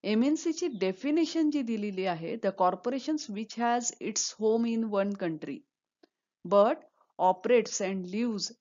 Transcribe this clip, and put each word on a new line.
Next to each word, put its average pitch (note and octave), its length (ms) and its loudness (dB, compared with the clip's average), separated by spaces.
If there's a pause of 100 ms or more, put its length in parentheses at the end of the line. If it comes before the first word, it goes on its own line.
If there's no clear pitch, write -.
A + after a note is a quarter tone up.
एमएनसी C4+ 500 2
ची F4+ 140 -4
डेफिनेशन D4 840 0
जी C#4+ 100 0
दिलेली G#3 440 -4
आहे, E3+ 300 -4
the G3 160 0 (100)
corporations A#3+ 760 0
which A3 240 -8
has A#3+ 420 0
its G#3+ 200 -4 (200)
home A3+ 260 2 (100)
in A3+ 120 -2
one G3+ 220 0
country D#3+ 460 -6 (920)
but G3+ 280 6 (460)
operates G#3+ 680 2
and F#3+ 160 -4
lives G#3 560 -4